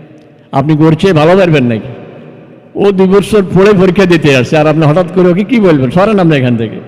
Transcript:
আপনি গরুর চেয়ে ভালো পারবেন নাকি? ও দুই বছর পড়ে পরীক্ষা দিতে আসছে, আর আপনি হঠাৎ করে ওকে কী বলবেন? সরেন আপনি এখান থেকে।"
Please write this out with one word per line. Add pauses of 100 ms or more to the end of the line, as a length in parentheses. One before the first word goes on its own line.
(520)
আপনি
গরুর
চেয়ে
ভালো
পারবেন
নাকি? (840)
ও
দুই
বছর
পড়ে
পরীক্ষা
দিতে
আসছে,
আর
আপনি
হঠাৎ
করে
ওকে
কী
বলবেন?
সরেন
আপনি
এখান
থেকে।"